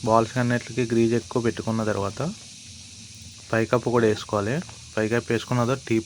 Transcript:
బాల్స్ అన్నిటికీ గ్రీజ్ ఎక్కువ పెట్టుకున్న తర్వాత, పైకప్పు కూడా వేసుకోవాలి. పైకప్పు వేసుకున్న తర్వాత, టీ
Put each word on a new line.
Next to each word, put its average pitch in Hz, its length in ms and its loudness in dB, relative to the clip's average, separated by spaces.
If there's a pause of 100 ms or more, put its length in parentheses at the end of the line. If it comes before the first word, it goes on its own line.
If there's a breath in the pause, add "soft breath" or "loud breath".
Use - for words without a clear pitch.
బాల్స్ 113 360 4
అన్నిటికీ 120 500 0
గ్రీజ్ 113 280 6
ఎక్కువ - 260 -2
పెట్టుకున్న 110 440 -2
తర్వాత, 101 380 -2 (1200)
పైకప్పు 113 440 2
కూడా 113 160 6
వేసుకోవాలి. 107 440 -2 (420)
పైకప్పు 113 360 0
వేసుకున్న 120 320 0
తర్వాత, 131 240 -2
టీ 113 160 2